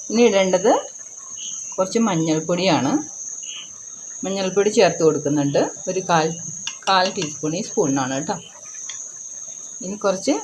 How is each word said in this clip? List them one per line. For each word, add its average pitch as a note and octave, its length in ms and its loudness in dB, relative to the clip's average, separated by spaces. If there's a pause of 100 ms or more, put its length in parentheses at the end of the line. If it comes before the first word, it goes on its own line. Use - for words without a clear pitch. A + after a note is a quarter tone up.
ഇനി A3+ 220 4
ഇടേണ്ടത് F#3+ 420 4 (1000)
കുറച്ച് F#3+ 320 0
മഞ്ഞൾപ്പൊടിയാണ്. D#3+ 840 2 (1300)
മഞ്ഞൾപ്പൊടി G3 520 2
ചേർത്ത് F3 300 6
കൊടുക്കുന്നുണ്ട്. D3 560 4 (280)
ഒരു F#3 200 -2
കാൽ, E3 180 4 (600)
കാൽ F#3+ 180 4 (100)
ടീസ്പൂൺ, D#3 440 -4
ഈ - 80 -4
സ്പൂണിനാണ് C3+ 500 0
കേട്ടോ. E3+ 180 -4 (1500)
ഇനി G3 180 -6
കുറച്ച് G3 300 2 (100)